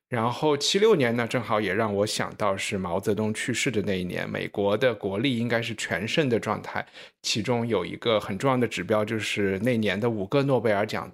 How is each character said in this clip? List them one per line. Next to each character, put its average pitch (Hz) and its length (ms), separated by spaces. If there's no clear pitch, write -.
然 117 200
后 147 280
七 143 220
六 214 180
年 120 180
呢， 120 140
正 123 140
好 107 180
也 95 140
让 107 200
我 101 120
想 - 300
到 98 200
是 98 220
毛 92 200
泽 107 160
东 107 200
去 - 180
世 127 180
的 107 120
那 95 180
一 - 20
年， 90 260
美 101 200
国 101 260
的 120 200
国 101 240
力 127 180
应 117 100
该 117 140
是 113 140
全 - 340
盛 165 180
的 113 140
状 101 220
态， - 220
其 - 220
中 120 260
有 98 160
一 87 120
个 113 220
很 98 200
重 135 120
要 131 60
的 123 100
指 - 160
标 107 220
就 113 140
是 95 400
那 120 180
年 104 240
的 120 80
五 107 180
个 143 160
诺 135 160
贝 110 140
尔 101 140
奖 - 280